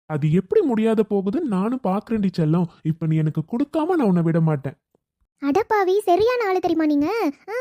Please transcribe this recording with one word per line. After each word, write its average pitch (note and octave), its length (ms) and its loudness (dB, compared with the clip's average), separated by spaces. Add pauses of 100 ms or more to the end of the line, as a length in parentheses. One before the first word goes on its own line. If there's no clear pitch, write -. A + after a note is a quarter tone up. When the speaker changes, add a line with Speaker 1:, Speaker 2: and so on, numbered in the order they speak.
(100)
Speaker 1:
அது D3+ 220 -2
எப்படி G3 280 2
முடியாத A3 400 2 (100)
போகுதுன்னு G3+ 460 -2
நானும் A3 320 -2
பாக்குறேன்டி G3 500 -2
செல்லம். E3 300 2 (140)
இப்ப D#3+ 240 -4
நீ D#3 100 0
எனக்கு D#3 360 -2
கொடுக்காம D#4 440 0
நான் A#3+ 160 2
உன்னை F3 100 2
விட E3 180 2
மாட்டேன். D3+ 380 -2 (640)
Speaker 2:
அடப்பாவி, F#4 500 0 (120)
சரியான A4 420 2
ஆளு F#4 140 0
தெரியுமா D#4+ 260 0
நீங்க? D4 220 0 (400)
ஆ, G#4+ 120 -8